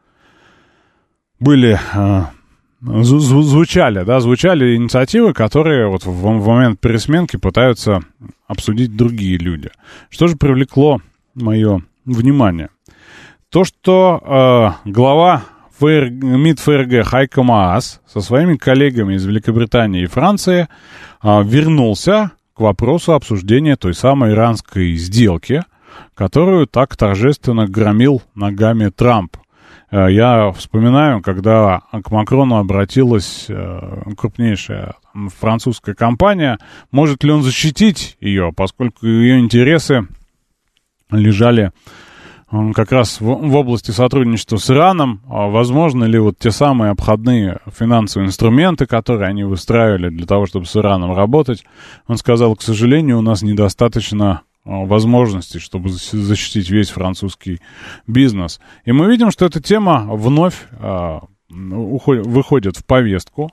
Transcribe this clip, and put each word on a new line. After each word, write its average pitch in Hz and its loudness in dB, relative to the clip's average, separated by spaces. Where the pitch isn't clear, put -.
были, 123 4
э, 98 0
зу-, 120 2
зу-, 143 4
звучали, 147 2
да, 127 2
звучали 123 2
инициативы, 127 0
которые 131 0
вот 95 -4
в, 92 -6
в 101 0
момент 117 2
пересменки 139 -2
пытаются 107 0
обсудить 107 -4
другие 107 -2
люди. 82 -8
Что - 0
же 170 0
привлекло 135 0
моё 110 0
внимание? 117 0
То, 180 2
что, 135 2
э, 101 -10
глава 139 2
Ф - -8
Р 147 2
Г, 131 -8
мид 156 2
Ф - -6
Р 139 2
Г 123 2
Хайко 131 0
Маас 107 0
со 104 -8
своими 139 0
коллегами 131 0
из 95 -2
Великобритании 107 0
и - -2
Франции, 175 0
э, 104 4
вернулся 156 0
к - -8
вопросу 117 0
обсуждения 123 0
той 90 -4
самой 127 2
иранской 104 -2
сделки, 98 0
которую 160 2
так - -2
торжественно 113 0
громил 107 2
ногами 104 0
Трамп. 113 -2
Э, 98 2
я 110 4
вспоминаю, 120 0
когда 98 0
к 101 -10
Макрону 120 0
обратилась, 101 0
э, 95 -12
крупнейшая, 104 -6
там, 101 -10
французская 110 -4
компания, 143 0
может 143 0
ли 147 2
он 151 2
защитить 156 -2
её, 95 -2
поскольку 113 -6
её 117 4
интересы 120 2
лежали, 107 2
м, 107 -2
как 110 -2
раз 123 0
в, 107 -6
в 139 -2
области 123 -2
сотрудничества 117 0
с - -2
Ираном, 143 2
а 107 -4
возможно 123 0
ли 113 2
вот 107 0
те 117 -2
самые 123 0
обходные 107 -2
финансовые 113 0
инструменты, 131 2
которые 113 -2
они 101 -6
выстраивали 98 0
для 85 -10
того, 101 0
чтобы 92 -8
с - -6
Ираном 95 -2
работать. 117 0
Он 117 -4
сказал: 117 2
«К - -14
сожалению, 120 0
у 113 -2
нас 110 0
недостаточно, 104 -2
а, 98 -8
возможностей, 107 0
чтобы 92 -8
зас-, 90 -10
защитить 101 -4
весь 101 0
французский 92 -8
бизнес». 110 0
И 117 -2
мы 160 4
видим, 233 2
что 180 0
эта 160 -4
тема 180 0
вновь, 139 0
а, 90 -8
ухо-, 104 -4
выходит 120 -2
в - -18
повестку. 127 -2